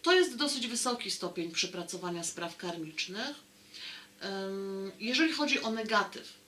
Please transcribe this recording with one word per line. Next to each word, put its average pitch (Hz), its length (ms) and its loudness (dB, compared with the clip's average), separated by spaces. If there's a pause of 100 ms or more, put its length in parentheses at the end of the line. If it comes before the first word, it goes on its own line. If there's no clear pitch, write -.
To 349 120 8
jest 311 220 8
dosyć 277 320 0
wysoki 240 440 0
stopień 170 400 -2
przepracowania 175 720 -2
spraw 170 340 -4
karmicznych. 180 920 -6 (720)
Ym, 196 760 -4
jeżeli 262 340 4
chodzi 285 280 2
o 220 100 0
negatyw 220 640 0 (140)